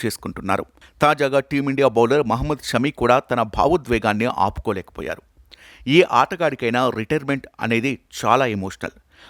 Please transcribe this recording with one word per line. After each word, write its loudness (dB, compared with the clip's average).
చేసుకుంటున్నారు. -6
తాజాగా 2
టీమిండియా 0
బౌలర్ 2
మహమ్మద్ -2
షమి -2
కూడా 2
తన -2
భావోద్వేగాన్ని 0
ఆపుకోలేకపోయారు. -4
"ఏ 6
ఆటగాడికైనా 0
రిటైర్మెంట్ -4
అనేది -2
చాలా 4
ఎమోషనల్. -8